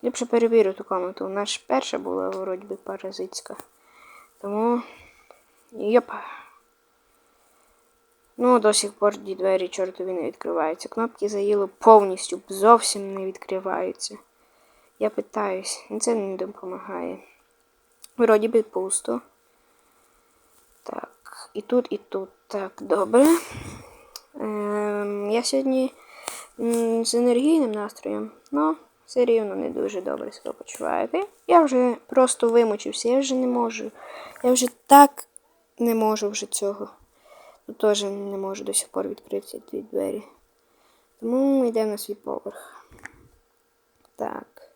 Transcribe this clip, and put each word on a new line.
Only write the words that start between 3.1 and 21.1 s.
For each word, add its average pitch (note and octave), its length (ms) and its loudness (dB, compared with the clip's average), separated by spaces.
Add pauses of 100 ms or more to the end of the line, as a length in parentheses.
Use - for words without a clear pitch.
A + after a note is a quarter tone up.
Тому, A3+ 420 -2 (920)
йоп. A3 380 2 (2250)
Ну, B3 220 4
до G#3+ 140 4
сих G#3 200 0
пор G#3 240 2
ті G3+ 180 -10
двері F#3 340 0
чортові F#3 440 -6
не E3+ 100 -4
відкриваються. E3 680 -4
Кнопки A3+ 400 -4
заїло G3+ 400 0 (100)
повністю, G3 680 6
зовсім G3+ 680 4
не F#3+ 120 -6
відкриваються. F#3+ 920 -6 (800)
Я G#3+ 120 0
питаюсь, G3+ 760 -6 (140)
це A#3+ 140 0
не G3 220 -4
допомагає. F#3 840 -10 (1000)
Вроді A3 320 4
би A#3 140 4
пусто. F#3+ 580 -6 (1600)
Так, - 720 -16